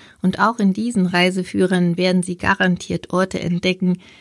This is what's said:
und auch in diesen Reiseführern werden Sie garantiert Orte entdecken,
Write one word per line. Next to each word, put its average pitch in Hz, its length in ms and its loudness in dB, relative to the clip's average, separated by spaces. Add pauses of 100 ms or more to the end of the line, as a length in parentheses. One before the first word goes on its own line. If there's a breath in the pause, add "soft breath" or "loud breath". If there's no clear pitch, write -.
(200 loud breath)
und 190 200 0
auch 220 180 0
in 196 160 2
diesen 220 320 -2
Reiseführern 180 920 0
werden 185 260 2
Sie 175 140 -4
garantiert 180 760 -2
Orte 185 260 0
entdecken, 180 600 0 (200 loud breath)